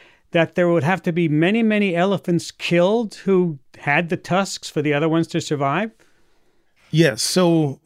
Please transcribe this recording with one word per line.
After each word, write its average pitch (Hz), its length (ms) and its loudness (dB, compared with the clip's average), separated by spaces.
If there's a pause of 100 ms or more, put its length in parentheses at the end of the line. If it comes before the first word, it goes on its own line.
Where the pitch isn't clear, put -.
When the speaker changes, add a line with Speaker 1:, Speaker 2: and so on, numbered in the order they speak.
(320)
Speaker 1:
that 165 240 0
there 180 120 2
would 170 160 2
have 180 200 -2
to 180 80 -2
be 165 180 0
many, 175 320 2
many 208 340 0
elephants 175 540 -2
killed 196 640 0
who 180 460 0 (180)
had 165 320 -2
the 196 80 -4
tusks - 500 -4
for - 140 -4
the 143 140 0
other 156 120 0
ones 160 200 0
to 170 120 -4
survive? 151 520 -4 (1040)
Speaker 2:
Yes. 151 260 2
So 165 640 0